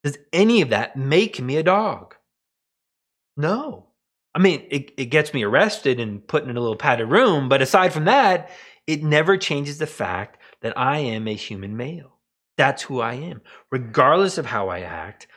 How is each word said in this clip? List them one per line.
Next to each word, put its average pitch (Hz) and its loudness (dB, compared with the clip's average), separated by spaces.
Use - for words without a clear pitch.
Does 143 -4
any 214 4
of 131 0
that 113 -2
make 151 0
me 127 -2
a 160 0
dog? 180 0
No. 208 -4
I 160 0
mean, 185 4
it, 139 -6
it 135 -4
gets 151 0
me 123 -2
arrested 131 2
and 104 -8
put 151 -2
in 123 -8
a 123 -4
little 113 -2
padded 117 0
room, 160 2
but 135 4
aside 185 4
from 156 -2
that, 202 2
it 156 -2
never 156 4
changes 147 -6
the 151 -2
fact 92 -8
that 113 -6
I 135 0
am 110 -4
a 107 -4
human 104 -10
male. 143 -12
That's 139 0
who 131 -6
I 117 -4
am. 147 -12
Regardless 139 2
of 151 -6
how 104 -4
I 90 -8
act, 85 -14